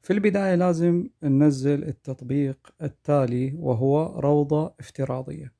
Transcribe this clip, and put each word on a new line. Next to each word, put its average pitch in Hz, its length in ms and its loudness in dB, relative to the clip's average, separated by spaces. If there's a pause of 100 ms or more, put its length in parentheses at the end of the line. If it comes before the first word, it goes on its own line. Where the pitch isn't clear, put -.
في - 100 -4
البداية 196 420 2
لازم 175 540 2 (140)
ننزل 139 600 2
التطبيق 135 960 -6
التالي، 135 760 -2
وهو 139 640 0
روضة 147 600 0
افتراضية. 135 800 -8